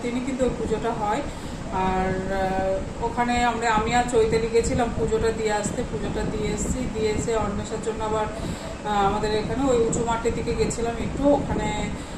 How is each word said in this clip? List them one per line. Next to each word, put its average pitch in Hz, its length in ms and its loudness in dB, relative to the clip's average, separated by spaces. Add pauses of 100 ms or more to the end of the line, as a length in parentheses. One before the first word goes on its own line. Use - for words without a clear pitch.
দিনই 247 240 -2
কিন্তু 262 180 0
ওই 240 140 4
পুজোটা 220 340 0
হয়। 214 280 0 (520)
আর, 185 600 0
আহ, 190 720 0
ওখানে 240 400 2
আমরা, 233 260 0
আমি 220 240 2
আর 247 180 4
চৈতালি 220 400 4
গেছিলাম 233 440 4
পুজোটা 220 360 2
দিয়ে 214 200 -2
আসতে, 208 300 -2 (100)
পুজোটা 208 280 -4
দিয়ে 214 340 -2
এসেছি, 254 400 -2
দিয়ে 214 160 2
এসে 226 260 0
অন্বেষার 208 480 -2
জন্য 220 200 -2
আবার, 214 200 0
আহ, - 840 -2
আমাদের 208 240 2
এখানে 233 400 0
ওই 233 160 4
উঁচু 233 180 0
মাঠের 233 300 0
দিকে 233 200 -2
গেছিলাম 226 440 0
একটু, 277 300 0
ওখানে 214 600 2 (280)